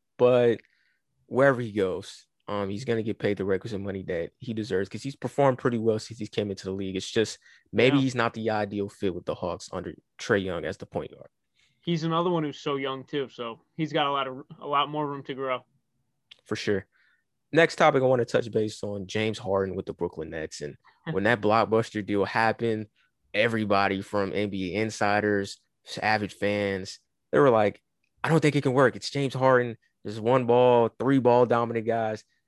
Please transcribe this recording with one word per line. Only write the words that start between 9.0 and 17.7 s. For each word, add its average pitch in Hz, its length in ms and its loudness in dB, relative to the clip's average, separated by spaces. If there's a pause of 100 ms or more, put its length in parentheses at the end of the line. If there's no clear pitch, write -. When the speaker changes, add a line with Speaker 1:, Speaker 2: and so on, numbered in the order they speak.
Speaker 1:
with 87 120 -10
the 78 100 -4
Hawks 87 360 -8
under 87 220 -8 (240)
Trae 101 260 0
Young 85 200 -6
as 82 140 -6
the - 80 -14
point - 260 -8
guard. - 180 -20 (500)
Speaker 2:
He's 165 240 -4
another 165 260 0
one 165 140 0
who's 139 160 -8
so 143 160 -4
young 135 280 -6
too, 139 240 -6
so 117 360 -12 (120)
he's 156 160 -4
got 147 140 0
a 139 60 -2
lot 135 160 -4
of, 131 180 -14 (140)
a - 80 -12
lot 143 200 0
more 151 200 -4
room 139 160 -10
to 143 100 -8
grow. 127 300 -6 (800)
Speaker 1:
For 107 120 -4
sure. 101 300 -2 (640)
Next 160 240 4